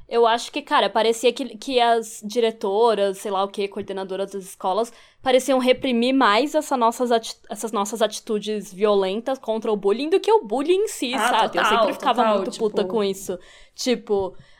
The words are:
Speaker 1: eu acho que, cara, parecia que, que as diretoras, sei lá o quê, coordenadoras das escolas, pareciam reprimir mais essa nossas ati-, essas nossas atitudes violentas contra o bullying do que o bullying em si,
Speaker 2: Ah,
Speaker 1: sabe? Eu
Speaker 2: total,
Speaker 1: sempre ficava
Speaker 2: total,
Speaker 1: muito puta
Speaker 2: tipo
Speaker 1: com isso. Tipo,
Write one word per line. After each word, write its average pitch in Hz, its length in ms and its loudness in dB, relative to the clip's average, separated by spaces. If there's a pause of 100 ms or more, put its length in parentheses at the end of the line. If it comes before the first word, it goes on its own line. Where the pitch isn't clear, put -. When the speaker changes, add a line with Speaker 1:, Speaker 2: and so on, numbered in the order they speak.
Speaker 1:
eu 233 180 4
acho 233 240 0
que, 294 100 -6
cara, 247 280 2
parecia 226 420 2
que, 240 260 -6
que 262 220 -2
as 233 460 2
diretoras, 214 920 0
sei 208 120 -8
lá 190 140 0
o - 20 -2
quê, 202 220 -6
coordenadoras 196 640 -8
das 196 120 -10
escolas, 196 480 -4 (320)
pareciam 262 360 2
reprimir 254 540 2
mais 254 400 4
essa 302 220 0
nossas 233 340 2
ati-, 226 280 0 (120)
essas 208 220 -10
nossas 208 300 -4
atitudes 214 720 -4
violentas 208 640 0
contra 220 320 -4
o 208 60 0
bullying 214 320 0
do 370 100 4
que - 100 -2
o 427 140 4
bullying 285 400 0
em 440 60 0
si, 247 240 -4
Speaker 2:
Ah, 240 160 2
Speaker 1:
sabe? 220 280 0
Eu 233 60 2
Speaker 2:
total, 226 160 4
Speaker 1:
sempre 285 140 2
ficava 240 300 0
Speaker 2:
total, 220 120 2
Speaker 1:
muito 190 220 -4
puta 208 260 0
Speaker 2:
tipo 185 100 -6
Speaker 1:
com 220 80 0
isso. 196 380 -4 (340)
Tipo, 208 600 -2 (240)